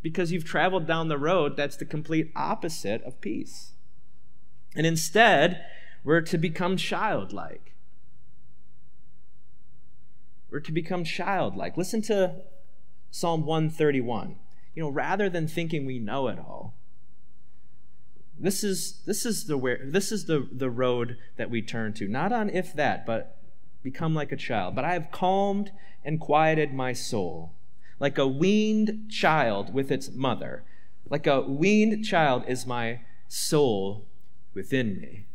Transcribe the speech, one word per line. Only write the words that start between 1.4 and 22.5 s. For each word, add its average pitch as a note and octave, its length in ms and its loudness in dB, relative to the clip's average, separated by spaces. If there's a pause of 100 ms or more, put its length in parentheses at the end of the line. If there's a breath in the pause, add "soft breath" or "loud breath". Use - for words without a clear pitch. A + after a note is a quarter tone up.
that's C#3+ 180 -2
the - 80 -6
complete D#3 500 -2
opposite D3+ 720 -2
of B2+ 160 -4
peace. - 540 -4 (1000)
And D3+ 120 2
instead, E3 800 6 (400 loud breath)
we're D#3+ 160 6
to D#3+ 160 0
become F3 400 2
childlike. E3 960 -2 (2750)
We're D3+ 120 -2
to D3+ 100 -4
become E3+ 320 0
childlike. D#3+ 720 0
Listen G3 280 0
to F#3+ 320 4 (760)
Psalm E3 340 2
one D#3+ 240 2
thirty-one. C3+ 680 2 (360 soft breath)
You D#3+ 100 -2
know, D3+ 60 0
rather E3 400 2
than E3+ 200 0
thinking D#3+ 360 0
we C3 140 -2
know A#2+ 300 0
it G2 100 -2
all, - 340 -6 (1700)
this F#3+ 240 0
is, F#3+ 420 -2
this G3 200 -2
is G3+ 220 -2
the D3+ 100 2
where, B2+ 260 0
this F3+ 300 0
is F3+ 120 -2
the, D3 240 2
the C3 200 -2
road A#2+ 480 2 (180 soft breath)
that A2+ 140 -2
we A#2 120 0
turn A2 340 -2
to. G#2 120 -2
Not C#3 240 0
on G#3+ 180 2